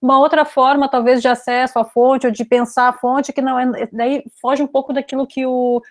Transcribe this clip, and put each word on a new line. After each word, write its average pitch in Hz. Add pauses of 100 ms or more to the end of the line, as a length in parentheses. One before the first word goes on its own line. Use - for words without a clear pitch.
uma 269
outra 302
forma, 277
talvez, 247
de 269
acesso 247
à 226
fonte, 254
ou 233
de 233
pensar 247
a 247
fonte, 262
que -
não 262
é, 247
daí 240 (160)
foge 269
um 285
pouco 269
daquilo 269
que 262
o, 247 (100)